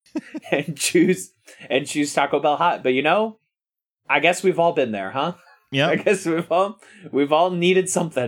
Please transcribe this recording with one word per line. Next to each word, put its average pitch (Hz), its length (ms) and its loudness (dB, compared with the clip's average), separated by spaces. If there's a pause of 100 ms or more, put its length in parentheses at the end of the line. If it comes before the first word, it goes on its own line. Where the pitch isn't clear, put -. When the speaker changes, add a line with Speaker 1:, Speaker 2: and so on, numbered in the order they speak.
Speaker 1:
<laughs> - 420 -12
and 156 260 -2
choose, 180 560 0 (360)
and 139 160 0
choose 147 280 -4
Taco 143 260 0
Bell 147 160 2
Hot. 156 280 0
But, 131 100 2
you 131 80 0
know, 208 380 0 (680)
I 143 120 2
guess 175 220 2
we've 180 160 2
all 170 120 4
been 120 220 -2
there, 98 180 -6
huh? 147 220 -4 (380)
Speaker 2:
Yep. 139 180 0
Speaker 1:
I 165 60 2
guess 202 320 -2
we've 165 240 -2
all, 196 280 0 (320)
we've 143 220 2
all 170 160 4
needed 180 400 2
something, 160 380 -2